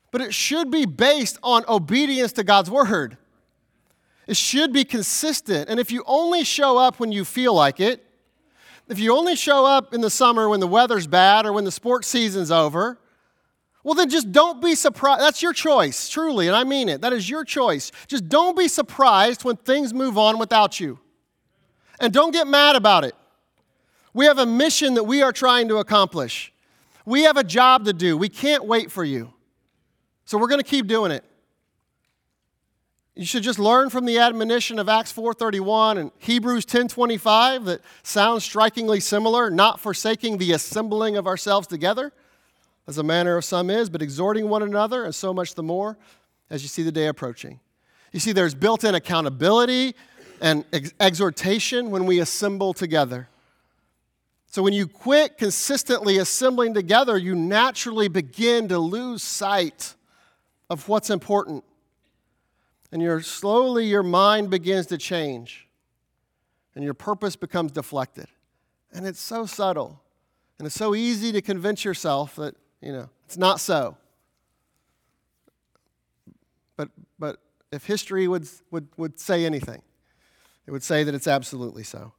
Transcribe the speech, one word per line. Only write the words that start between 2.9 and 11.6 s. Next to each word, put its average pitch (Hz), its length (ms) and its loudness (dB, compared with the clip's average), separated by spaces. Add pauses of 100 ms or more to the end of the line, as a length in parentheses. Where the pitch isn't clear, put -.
It 208 100 -2
should 285 360 0
be 269 100 4
consistent. 214 840 -2
And 220 100 -2
if 240 140 -2
you 247 140 -6
only 339 360 2
show 269 360 2
up 254 200 4
when 226 140 -4
you 196 120 -2
feel 247 280 0
like 143 280 4
it, 226 220 0 (840)
if 196 100 -8
you 220 160 2
only 339 220 2
show 277 300 4
up 269 260 4
in 240 80 -4
the 220 80 0
summer 233 400 4
when 208 120 2
the 180 60 0
weather's 214 400 4
bad 190 380 6
or 214 80 -2
when 208 120 -2